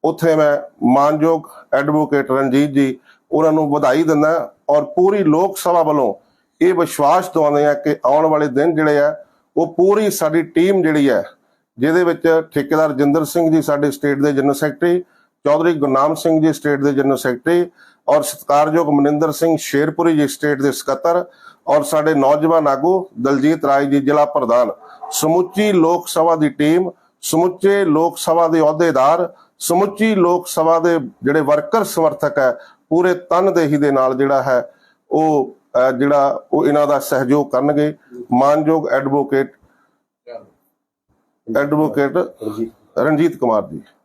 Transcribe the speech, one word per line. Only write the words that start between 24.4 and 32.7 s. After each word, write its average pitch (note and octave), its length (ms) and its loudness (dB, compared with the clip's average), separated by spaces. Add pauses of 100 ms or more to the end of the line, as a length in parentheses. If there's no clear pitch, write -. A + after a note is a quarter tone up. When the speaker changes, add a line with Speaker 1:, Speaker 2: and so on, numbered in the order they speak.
Speaker 1:
ਸਮੁੱਚੀ F3+ 600 0
ਲੋਕ F3 360 2
ਸਭਾ E3 280 2
ਦੀ D3+ 140 0
ਟੀਮ, E3 400 0 (320)
ਸਮੁੱਚੇ F#3 640 0
ਲੋਕ D#3+ 320 0
ਸਭਾ E3 300 0
ਦੇ E3 120 0
ਅਹੁਦੇਦਾਰ, D#3 760 2 (260)
ਸਮੁੱਚੀ G3+ 560 -2
ਲੋਕ F3 320 0
ਸਭਾ E3 320 0
ਦੇ E3+ 200 0
ਜਿਹੜੇ C#3+ 420 -2
ਵਰਕਰ D3+ 420 0
ਸਮਰਥਕ D3+ 540 -2
ਹੈ, B2+ 200 0 (320)